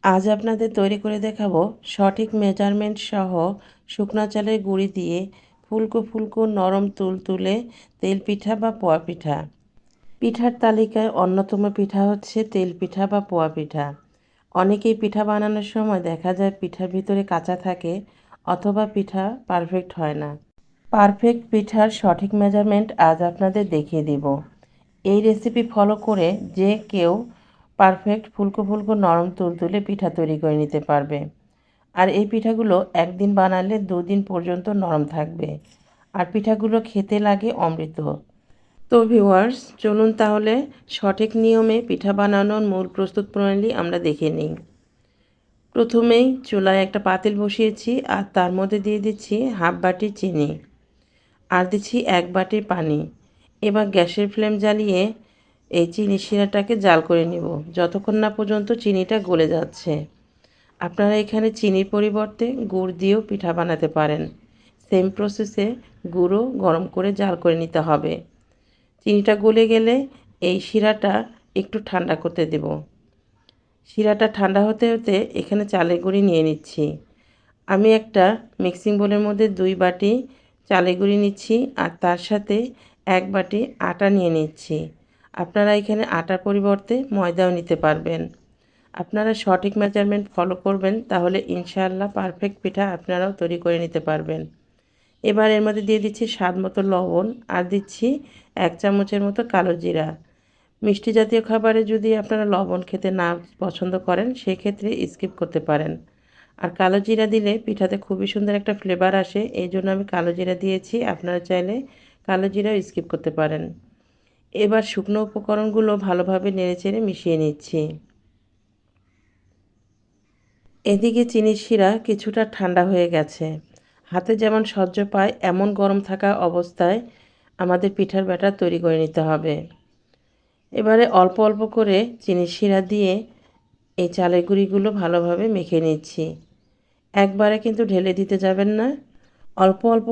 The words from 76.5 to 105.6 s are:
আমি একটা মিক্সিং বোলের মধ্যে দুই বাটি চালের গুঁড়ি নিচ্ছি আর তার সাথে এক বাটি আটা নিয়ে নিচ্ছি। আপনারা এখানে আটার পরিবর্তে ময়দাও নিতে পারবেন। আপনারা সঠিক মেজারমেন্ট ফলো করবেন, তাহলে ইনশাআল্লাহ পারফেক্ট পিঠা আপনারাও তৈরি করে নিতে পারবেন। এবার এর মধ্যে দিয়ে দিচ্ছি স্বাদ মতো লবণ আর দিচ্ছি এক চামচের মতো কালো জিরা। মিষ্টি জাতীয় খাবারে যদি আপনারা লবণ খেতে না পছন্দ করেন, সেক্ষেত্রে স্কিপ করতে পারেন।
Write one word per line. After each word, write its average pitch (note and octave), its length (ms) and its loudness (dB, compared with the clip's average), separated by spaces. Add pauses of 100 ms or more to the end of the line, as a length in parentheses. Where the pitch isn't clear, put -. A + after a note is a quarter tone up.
আমি G3 260 4
একটা G#3+ 320 2 (340)
মিক্সিং F#3 380 -2
বোলের G#3 240 2
মধ্যে G#3 280 2
দুই F#3 260 0
বাটি F3+ 360 2 (580)
চালের F3+ 280 2
গুঁড়ি G3+ 200 2
নিচ্ছি G3+ 380 0 (220)
আর E3+ 220 -2
তার F3+ 240 0
সাথে G#3 340 -2 (500)
এক F#3+ 240 2
বাটি F#3+ 280 -2 (200)
আটা F3 300 0
নিয়ে F#3 220 4
নিচ্ছি। D#3 460 -4 (560)
আপনারা G#3 420 0
এখানে G#3+ 360 -2
আটার E3+ 320 -2
পরিবর্তে G3+ 520 0 (180)
ময়দাও F3+ 380 2
নিতে E3+ 240 0
পারবেন। D#3+ 460 0 (720)
আপনারা G#3+ 420 -2
সঠিক G3+ 420 0
মেজারমেন্ট G3+ 540 0
ফলো F3+ 300 -2
করবেন, G3 340 0 (140)
তাহলে F#3 280 0 (100)
ইনশাআল্লাহ F#3 680 -4
পারফেক্ট G3 440 -6
পিঠা G3 340 -2
আপনারাও F3+ 400 -2
তৈরি E3+ 240 -4
করে E3+ 220 0
নিতে E3 200 -4
পারবেন। D#3 420 -4 (800)
এবার G#3+ 280 2
এর G#3+ 120 2
মধ্যে G#3+ 220 -2
দিয়ে G#3+ 180 0
দিচ্ছি G#3 240 -4
স্বাদ F3+ 300 -4
মতো F#3+ 260 -4
লবণ F#3 440 0 (200)
আর F3+ 220 -2
দিচ্ছি G3+ 380 -2 (480)
এক E3+ 200 0
চামচের G3+ 480 0
মতো G3+ 240 -2
কালো F#3 280 0
জিরা। E3 320 -2 (760)
মিষ্টি G#3 320 0
জাতীয় A3 280 2
খাবারে A3 420 2
যদি G#3+ 320 0
আপনারা G#3+ 300 -2
লবণ F#3 420 0
খেতে F#3+ 240 -4
না F3+ 160 0 (320)
পছন্দ F#3 400 -4
করেন, F#3 360 0
সেক্ষেত্রে G3+ 540 -4 (180)
স্কিপ - 300 -8
করতে D#3+ 220 -4
পারেন। D#3 320 -2 (680)